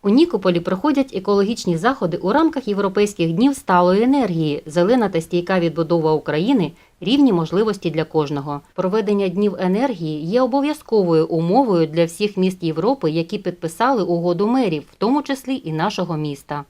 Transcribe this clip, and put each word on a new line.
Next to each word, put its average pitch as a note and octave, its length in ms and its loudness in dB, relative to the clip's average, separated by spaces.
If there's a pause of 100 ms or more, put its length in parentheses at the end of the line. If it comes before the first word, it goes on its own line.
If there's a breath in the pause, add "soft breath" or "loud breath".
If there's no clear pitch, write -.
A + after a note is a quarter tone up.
У G3+ 40 2
Нікополі G3+ 520 4
проходять C4 560 -2
екологічні G3+ 600 0
заходи F3+ 400 -2
у F#3+ 160 -2
рамках D4+ 360 0
Європейських G3 640 0
днів B3+ 240 2
сталої F3+ 460 2
енергії, F#3 640 0
зелена F#3+ 420 2
та E3+ 120 -2
стійка F3 400 -2
відбудова D#3+ 520 0
України, D#3+ 600 0 (280 soft breath)
рівні B3+ 320 4
можливості F3+ 580 0
для D#3 140 -2
кожного. D3 560 -4 (140 soft breath)
Проведення G3 540 0
днів G3 300 -2
енергії F3+ 680 -2
є A3+ 160 2
обов'язковою A3+ 840 2
умовою F3 600 2
для E3 180 0
всіх G3+ 320 -4
міст F#3 260 -2
Європи, E3+ 480 0
які E3 280 -4
підписали G3 640 -2
угоду F3 440 0
мерів, A3 360 0 (100)
в - 60 -20
тому C4 240 0
числі C4+ 420 -6
і D#3+ 80 -6
нашого F3+ 440 -4
міста. C#3+ 540 -8